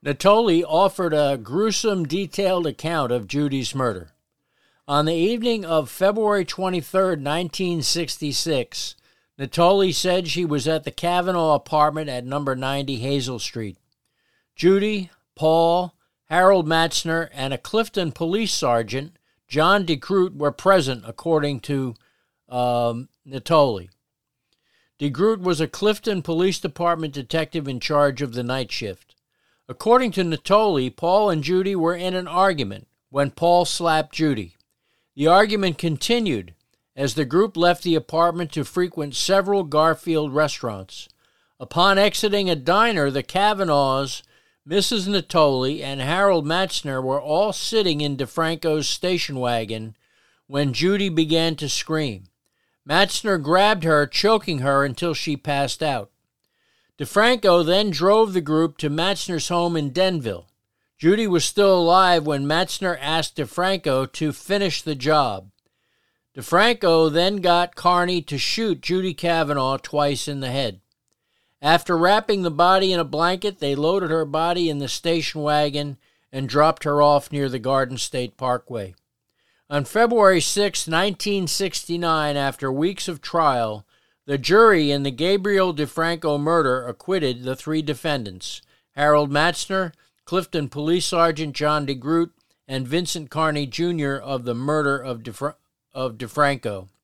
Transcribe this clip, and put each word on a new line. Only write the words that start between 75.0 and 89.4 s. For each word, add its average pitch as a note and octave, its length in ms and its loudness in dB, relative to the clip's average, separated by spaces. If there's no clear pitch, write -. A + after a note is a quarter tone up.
wagon D3 540 0
and C3+ 180 -6
dropped D3+ 360 2
her D3 160 2
off D3 320 4
near C#3+ 160 -2
the B2+ 100 -6
Garden C3 380 0
State B2 400 -6
Parkway. A#2+ 580 -4
On D3 140 -2
February G#3+ 560 4
sixth, - 460 -2
nineteen F#3+ 600 -2
sixty-nine, D#3+ 920 -2
after C#3 340 -2
weeks D#3+ 380 -2
of E3 140 -10
trial, A#2+ 640 0
the C#3+ 120 -2
jury F3 520 6
in C#3+ 120 0
the C#3 80 -2
Gabriel F#3 640 0
DeFranco D#3+ 640 -2
murder C#3+ 480 2
acquitted B2+ 560 -4
the B2+ 140 -6
three D#3 260 -4
defendants, C3 800 -6
Harold D3 380 4
Matzner, E3+ 640 0